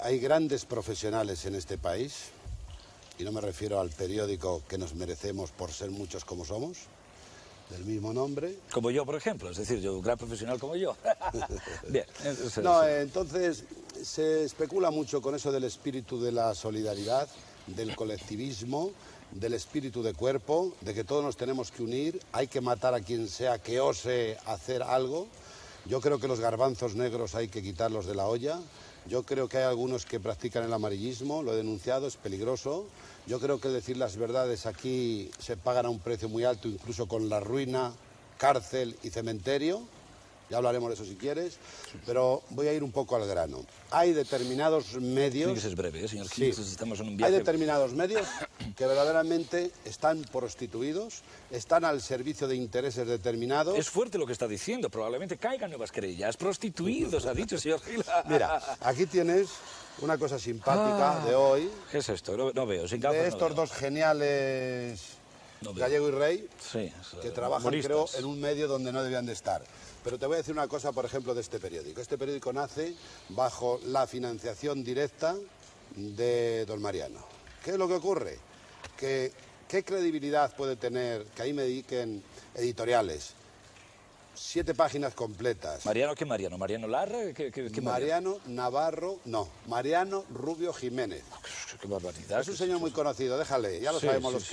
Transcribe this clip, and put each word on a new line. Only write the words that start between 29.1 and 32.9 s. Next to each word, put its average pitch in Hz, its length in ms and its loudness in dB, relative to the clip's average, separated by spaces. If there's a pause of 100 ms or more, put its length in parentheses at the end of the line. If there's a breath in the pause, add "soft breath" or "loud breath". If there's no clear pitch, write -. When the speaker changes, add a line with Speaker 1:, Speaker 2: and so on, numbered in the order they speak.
Speaker 1:
creo 131 260 0
que 131 100 0
hay 131 60 4
algunos 127 420 0
que 117 140 -4
practican 113 440 -2
el 117 80 -2
amarillismo, 113 720 -2
lo 117 100 0
he 110 40 2
denunciado, 110 520 0
es - 80 -8
peligroso. 127 680 -2 (400 loud breath)